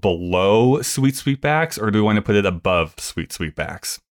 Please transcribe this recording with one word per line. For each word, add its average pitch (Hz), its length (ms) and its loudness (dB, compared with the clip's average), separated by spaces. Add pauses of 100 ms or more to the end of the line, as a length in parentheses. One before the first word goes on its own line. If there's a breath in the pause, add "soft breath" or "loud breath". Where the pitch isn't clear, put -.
below 98 800 2
Sweet 135 320 0
Sweetbacks, 147 680 -2
or 107 120 -2
do 107 80 2
we 107 40 4
wanna 107 200 2
put 104 120 2
it 101 120 2
above 87 500 -2
Sweet - 320 -10
Sweetbacks? - 680 -8 (120)